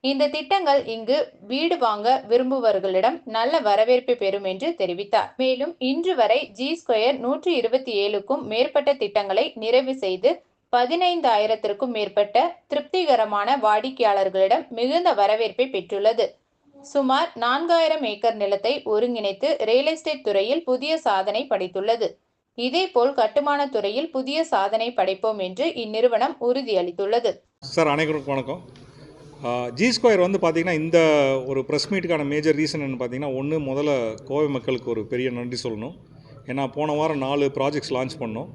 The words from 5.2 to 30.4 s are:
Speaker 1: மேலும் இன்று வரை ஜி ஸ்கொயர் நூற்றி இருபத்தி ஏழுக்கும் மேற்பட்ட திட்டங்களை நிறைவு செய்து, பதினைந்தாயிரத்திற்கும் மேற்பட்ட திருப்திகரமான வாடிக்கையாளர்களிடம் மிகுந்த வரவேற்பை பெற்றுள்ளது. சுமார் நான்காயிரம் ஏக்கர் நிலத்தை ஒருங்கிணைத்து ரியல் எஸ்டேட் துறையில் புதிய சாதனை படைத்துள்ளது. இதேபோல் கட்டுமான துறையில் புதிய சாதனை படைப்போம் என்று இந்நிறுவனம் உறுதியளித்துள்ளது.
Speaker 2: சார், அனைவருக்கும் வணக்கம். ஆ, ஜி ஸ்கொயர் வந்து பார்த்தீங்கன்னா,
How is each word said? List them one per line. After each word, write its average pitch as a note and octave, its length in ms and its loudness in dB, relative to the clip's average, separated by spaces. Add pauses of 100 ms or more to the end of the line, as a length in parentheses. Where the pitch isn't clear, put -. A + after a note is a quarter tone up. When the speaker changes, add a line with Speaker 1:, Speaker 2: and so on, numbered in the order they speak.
Speaker 1:
மேலும் C4 420 -2
இன்று E4 360 0
வரை B3+ 340 2
ஜி C#4 380 -6
ஸ்கொயர் A#3+ 320 2
நூற்றி C#4+ 360 -2
இருபத்தி A#3 540 0
ஏழுக்கும் G#3 340 -2
மேற்பட்ட C4 520 0
திட்டங்களை G#3 600 -2
நிறைவு B3+ 420 0
செய்து, G3+ 460 0 (340)
பதினைந்தாயிரத்திற்கும் A#3+ 1080 0
மேற்பட்ட G#3+ 800 0
திருப்திகரமான B3+ 920 0
வாடிக்கையாளர்களிடம் G#3+ 1120 2
மிகுந்த D4 440 0
வரவேற்பை G#3+ 540 2
பெற்றுள்ளது. G#3 680 0 (460)
சுமார் C#4 540 0
நான்காயிரம் D#4 680 0
ஏக்கர் G#3+ 320 0
நிலத்தை G#3 460 -2
ஒருங்கிணைத்து A3 840 -2
ரியல் B3 220 4
எஸ்டேட் D#4 360 -4
துறையில் A3 420 0
புதிய C4 320 -2
சாதனை G#3 500 0
படைத்துள்ளது. G3+ 680 -2 (400)
இதேபோல் C4 600 0
கட்டுமான C#4+ 540 0
துறையில் A3+ 420 -4
புதிய C4+ 340 -2
சாதனை A3 480 0
படைப்போம் G3+ 460 -2
என்று F#3+ 280 -4
இந்நிறுவனம் A#3 720 0
உறுதியளித்துள்ளது. A3 960 0 (240)
Speaker 2:
சார், - 260 0
அனைவருக்கும் D3 480 0
வணக்கம். C3+ 500 -8 (600)
ஆ, B2 240 -2
ஜி E3 320 2
ஸ்கொயர் F#3+ 300 6
வந்து G3 80 0
பார்த்தீங்கன்னா, E3 340 2